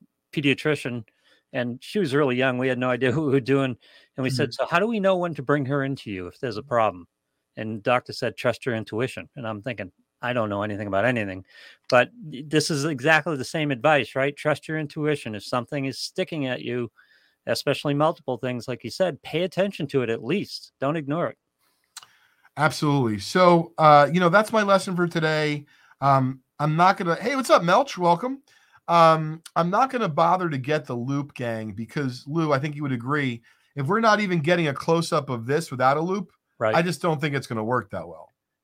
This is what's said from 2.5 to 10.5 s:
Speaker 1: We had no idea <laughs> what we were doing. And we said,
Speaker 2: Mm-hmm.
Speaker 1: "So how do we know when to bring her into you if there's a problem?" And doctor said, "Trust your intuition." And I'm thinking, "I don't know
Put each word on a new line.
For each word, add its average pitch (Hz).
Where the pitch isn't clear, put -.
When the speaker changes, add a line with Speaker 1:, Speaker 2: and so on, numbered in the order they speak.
Speaker 1:
We 131
had 127
no 127
idea 123
<laughs> 117
what 156
we 135
were 139
doing. 131
And 131
we 131
said, 135
Speaker 2:
Mm-hmm. 127
Speaker 1:
"So 120
how 170
do 202
we 233
know 190
when 175
to 147
bring 143
her 139
into 135
you 92
if 85
there's 113
a 110
problem?" 110
And 110
doctor 123
said, 113
"Trust -
your 117
intuition." 110
And 123
I'm 107
thinking, 101
"I 123
don't 113
know 101